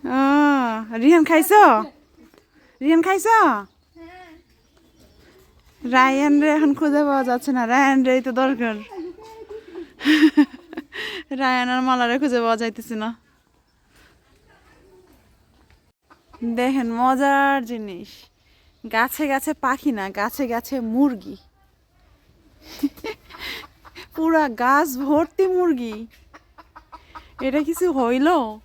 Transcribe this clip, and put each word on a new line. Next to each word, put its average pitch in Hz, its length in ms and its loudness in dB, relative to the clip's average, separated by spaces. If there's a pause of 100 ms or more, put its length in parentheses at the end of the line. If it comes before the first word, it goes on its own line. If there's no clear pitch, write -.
(180)
ও, 269 40 2 (800)
রিহান 320 260 6
খাইছো? 330 320 6 (1200)
রিহান 320 240 4
খাইছো? 392 300 2 (2500)
রায়ান 269 600 2
রে 302 60 2 (100)
এখন 302 220 2
খুঁজে 294 280 2
পাওয়া 277 220 0
যাচ্ছে 247 280 -2
না, 247 40 -2 (120)
রায়ান 269 340 4
রে 254 60 4 (140)
তো 262 40 -4 (100)
দরকার। 240 340 -2 (2750)
রায়ান 254 320 0
আর 254 140 -2
মালারে 247 340 0
খুঁজে 247 220 0
পাওয়া 226 180 0
যাইতেছে 226 420 -8
না। 220 60 -6 (3500)
দেখেন 254 280 0 (120)
মজার 277 600 2 (120)
জিনিস, 208 380 -12 (720)
গাছে 226 480 -2
গাছে 269 200 -4 (140)
পাখি 269 320 -2
না, 196 80 -6 (140)
গাছে 220 240 -4 (100)
গাছে 233 220 -6 (180)
মুরগি। 254 420 -2 (2750)
পুরা 320 280 2 (200)
গাছ 285 260 2 (180)
ভর্তি 311 380 0 (100)
মুরগি, 262 400 -2 (1500)
এটা 262 140 0 (100)
কিছু 339 160 -2 (140)
হইল? 262 300 2 (360)